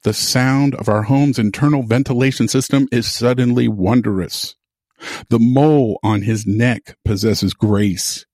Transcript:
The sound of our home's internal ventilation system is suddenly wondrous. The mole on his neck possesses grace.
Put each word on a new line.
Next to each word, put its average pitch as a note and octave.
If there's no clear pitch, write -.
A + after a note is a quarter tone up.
The G#2+
sound C3+
of G#2+
our G#2+
home's C#3
internal C3+
ventilation B2
system C3+
is A#2+
suddenly B2
wondrous. G2+
The A#2
mole C3
on G#2+
his G#2+
neck A2
possesses G2+
grace. G#2